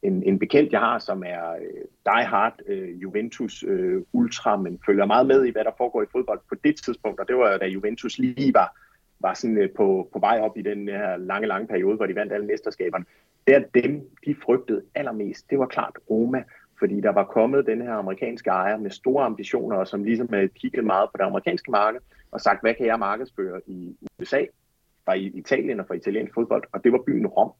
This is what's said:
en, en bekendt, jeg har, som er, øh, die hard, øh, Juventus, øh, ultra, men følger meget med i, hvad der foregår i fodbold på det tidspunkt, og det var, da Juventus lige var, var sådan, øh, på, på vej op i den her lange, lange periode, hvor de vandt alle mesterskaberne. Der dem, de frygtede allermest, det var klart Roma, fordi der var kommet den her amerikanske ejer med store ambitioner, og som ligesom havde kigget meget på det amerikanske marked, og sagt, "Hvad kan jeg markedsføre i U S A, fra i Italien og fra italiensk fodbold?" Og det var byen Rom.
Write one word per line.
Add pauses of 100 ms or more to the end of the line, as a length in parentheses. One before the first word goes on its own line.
en,
en
bekendt,
jeg
har,
som
er,
øh, (200)
die
hard, (140)
øh,
Juventus,
øh, (100)
ultra,
men
følger
meget
med
i,
hvad
der
foregår
i
fodbold
på (100)
det
tidspunkt,
og
det
var,
da
Juventus
lige
var, (440)
var
sådan,
øh,
på,
på
vej
op
i
den
her
lange,
lange
periode,
hvor
de
vandt
alle
mesterskaberne. (420)
Der (160)
dem, (260)
de (100)
frygtede (120)
allermest,
det
var
klart (180)
Roma, (360)
fordi
der
var
kommet
den
her
amerikanske
ejer
med
store
ambitioner,
og
som
ligesom
havde
kigget
meget
på
det
amerikanske
marked, (300)
og
sagt,
"Hvad
kan
jeg
markedsføre
i
U
S
A, (600)
fra
i
Italien
og
fra
italiensk
fodbold?" (100)
Og
det
var
byen
Rom.